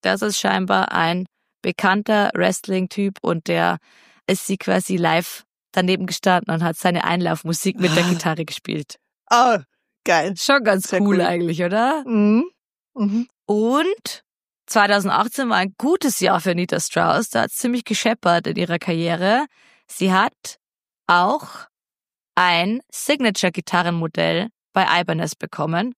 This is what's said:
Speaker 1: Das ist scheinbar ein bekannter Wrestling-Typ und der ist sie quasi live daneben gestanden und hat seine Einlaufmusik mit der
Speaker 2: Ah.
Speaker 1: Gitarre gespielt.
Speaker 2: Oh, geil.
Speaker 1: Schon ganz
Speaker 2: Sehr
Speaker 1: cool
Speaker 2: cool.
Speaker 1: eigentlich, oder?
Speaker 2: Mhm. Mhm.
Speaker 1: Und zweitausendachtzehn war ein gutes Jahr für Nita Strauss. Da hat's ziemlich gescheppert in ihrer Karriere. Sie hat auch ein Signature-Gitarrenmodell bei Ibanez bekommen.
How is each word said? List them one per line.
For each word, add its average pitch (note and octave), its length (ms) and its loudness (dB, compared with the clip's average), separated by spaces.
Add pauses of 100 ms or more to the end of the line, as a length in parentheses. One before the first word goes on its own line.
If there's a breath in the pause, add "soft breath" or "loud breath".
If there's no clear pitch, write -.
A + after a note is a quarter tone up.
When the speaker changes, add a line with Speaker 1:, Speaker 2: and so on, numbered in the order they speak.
Speaker 1:
Das F#3+ 200 0
ist G#3+ 180 -4
scheinbar F#3+ 520 0
ein F3 340 0 (360)
bekannter G#3 720 0
Wrestling-Typ F#3+ 880 -2
und E3+ 260 -4
der F2 300 2 (500 soft breath)
ist - 200 -2
sie G3 100 -4
quasi F#3+ 400 -2
live E3+ 460 0 (280)
daneben F#3 360 0
gestanden F3+ 460 0
und E3 100 -2
hat E3 140 -2
seine F3 260 0
Einlaufmusik E3+ 760 -2
mit E3+ 160 2
der F3 100 4
Speaker 2:
Ah. F3+ 40 0
Speaker 1:
Gitarre E3 360 -2
gespielt. - 500 -10 (360)
Speaker 2:
Oh, A#3+ 260 4 (480)
geil. E3+ 320 2
Speaker 1:
Schon C#4 260 2
ganz G3 260 2
Speaker 2:
Sehr F#3 120 0
Speaker 1:
cool G3+ 160 4
Speaker 2:
cool. F3+ 40 2
Speaker 1:
eigentlich, F3 420 0
oder? A#3 440 0
Speaker 2:
Mhm. A3 420 2 (460)
Mhm. A3+ 320 -2 (180)
Speaker 1:
Und C4+ 800 0 (420)
zweitausendachtzehn G3+ 840 0
war G#3+ 80 2
ein F#3+ 200 -2
gutes C#4+ 440 0
Jahr F#3 180 2
für F3 160 -2
Nita F3 240 -2
Strauss. E3+ 500 0
Da A3+ 120 0
hat's - 160 -4
ziemlich A#3+ 280 -4
gescheppert F#3 600 0
in - 80 -4
ihrer E3+ 240 -2
Karriere. F3 680 0 (420 soft breath)
Sie F#3 240 0
hat - 460 -2 (500)
auch F#3 600 0 (680)
ein F3+ 440 2 (120)
Signature-Gitarrenmodell F3 1600 0 (240)
bei F#3+ 120 2 (160)
Ibanez E3+ 340 -2
bekommen. E3+ 640 -4